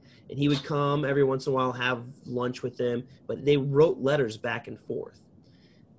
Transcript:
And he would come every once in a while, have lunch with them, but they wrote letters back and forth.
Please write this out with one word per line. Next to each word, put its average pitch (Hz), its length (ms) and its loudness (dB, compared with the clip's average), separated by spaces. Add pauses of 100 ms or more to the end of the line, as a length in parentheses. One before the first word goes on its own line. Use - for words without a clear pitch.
(300)
And 127 80 -10
he 143 120 2
would 143 160 0
come 147 400 0
every 139 180 4
once 131 240 0
in 139 60 0
a - 20 2
while, 127 160 0
have 123 320 -2 (220)
lunch 123 360 -4
with 127 140 -8
them, 120 320 -2 (200)
but 131 180 -6
they 143 100 6
wrote 143 440 4
letters 127 360 0
back 117 320 -6
and 110 100 -12
forth. - 440 -10 (760)